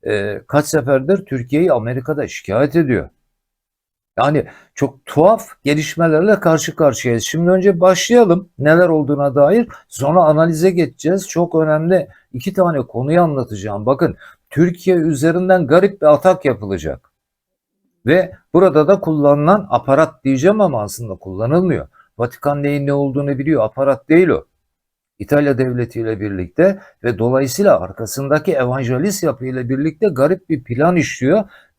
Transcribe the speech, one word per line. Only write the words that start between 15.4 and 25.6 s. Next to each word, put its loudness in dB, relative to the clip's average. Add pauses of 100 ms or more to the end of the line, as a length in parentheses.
garip 2
bir 4
atak 2
yapılacak. -4 (920)
Ve 2 (220)
burada 4
da 4
kullanılan 2
aparat 0
diyeceğim 2
ama 0
aslında -10
kullanılmıyor. -2 (300)
Vatikan -4
neyin -2
ne 0
olduğunu -4
biliyor, 0
aparat -2
değil 4
o. -2 (760)
İtalya 0
devletiyle -4